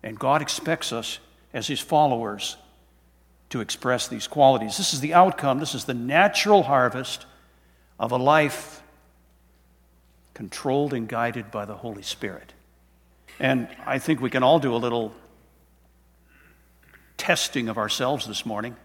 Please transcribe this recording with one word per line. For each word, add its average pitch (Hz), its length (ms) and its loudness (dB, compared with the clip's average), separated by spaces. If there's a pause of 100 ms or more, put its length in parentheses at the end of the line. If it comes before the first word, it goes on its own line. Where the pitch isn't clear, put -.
And 107 160 -12
God 143 240 2
expects - 500 -4
us 117 260 -6 (340)
as 117 140 -6
his 139 140 -4
followers 117 760 0 (920)
to 127 100 -4
express 123 480 -2
these 110 180 -8
qualities. 131 520 4
This 185 160 -2
is 135 60 -4
the 151 140 -2
outcome, 147 460 6
this 151 140 -4
is 120 100 -6
the 139 100 -4
natural 180 680 4
harvest 131 640 0 (720)
of 120 120 -2
a 123 60 0
life 143 680 2 (1500)
controlled 139 600 -2
and 117 120 -4
guided 117 440 -4
by 104 160 -8
the 104 80 -12
Holy 101 280 -12
Spirit. - 520 -10 (840)
And 131 300 0 (180)
I 135 120 -2
think 151 220 -2
we 127 100 -2
can 131 120 0
all 143 160 6
do 135 160 0
a 117 40 0
little 117 340 -2 (2000)
testing 135 500 -2
of 110 100 -6
ourselves 123 480 -2
this 107 200 -8
morning. 110 280 -8 (100)